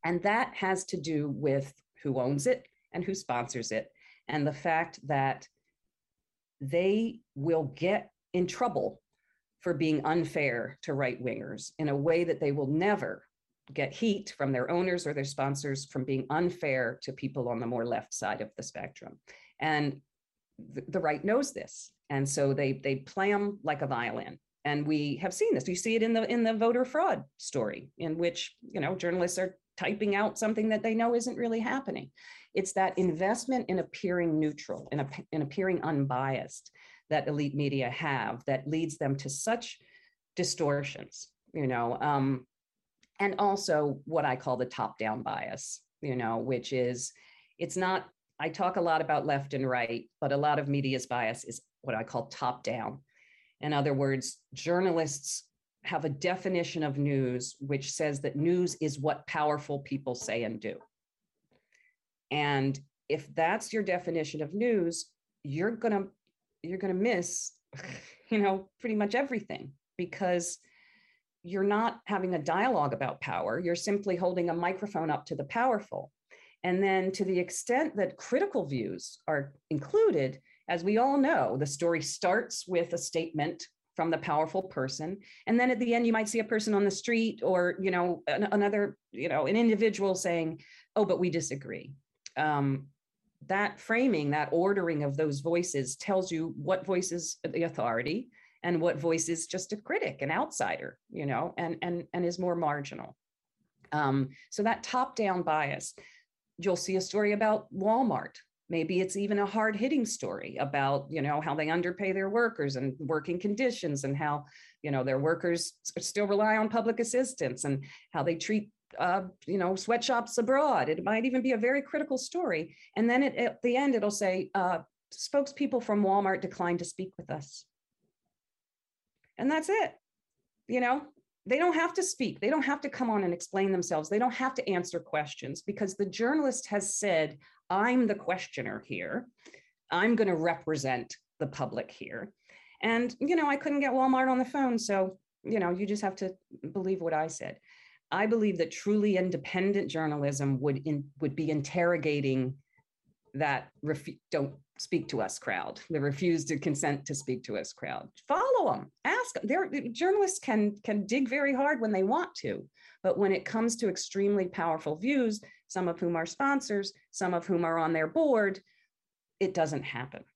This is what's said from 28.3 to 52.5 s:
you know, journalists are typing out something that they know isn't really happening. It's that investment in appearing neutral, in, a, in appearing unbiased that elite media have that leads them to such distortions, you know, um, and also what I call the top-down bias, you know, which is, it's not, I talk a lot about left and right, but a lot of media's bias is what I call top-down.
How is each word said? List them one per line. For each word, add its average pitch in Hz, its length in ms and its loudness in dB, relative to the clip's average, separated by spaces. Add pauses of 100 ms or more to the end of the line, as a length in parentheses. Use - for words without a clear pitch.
you 190 100 -4
know, 170 140 0
journalists 175 420 0
are 185 220 -4 (180)
typing 202 380 0
out 208 240 0
something 220 300 2
that 220 120 2
they 220 140 0
know 233 180 4
isn't 240 240 0
really 226 220 0
happening. 220 500 -4 (460)
It's 190 180 0
that 190 240 4
investment 190 720 2
in 185 80 2
appearing 170 600 0
neutral, 147 520 -4
in, 147 100 -2
a, 139 60 -2 (240)
in 156 120 -2
appearing 180 400 0
unbiased 135 880 -2 (400)
that 147 160 2
elite 147 260 -2
media 139 380 0
have 131 540 -2
that 135 220 -2
leads 160 300 -2
them 139 200 0
to 139 120 -8
such - 480 -4 (580)
distortions, - 920 -2 (260)
you 143 140 -2
know, 120 340 0
um, 135 460 2 (720)
and 196 180 0
also 190 680 2
what 156 200 0
I 131 100 2
call 131 220 -2
the 123 80 0
top-down 113 560 -4
bias, - 600 -8 (200)
you 139 140 -2
know, 113 220 -2
which 123 360 -2
is, 123 400 -2 (460)
it's 170 180 -4
not, 185 300 0 (320)
I 160 100 0
talk 185 280 0
a 185 40 2
lot 160 200 4
about 147 260 2
left 139 260 0
and 135 160 0
right, 117 400 -2 (100)
but 147 120 0
a 143 60 2
lot 147 200 4
of 143 100 0
media's 139 380 0
bias 120 380 -2
is - 180 -12 (220)
what 135 100 -2
I 113 80 0
call 117 240 -4
top-down. 123 760 -4 (600)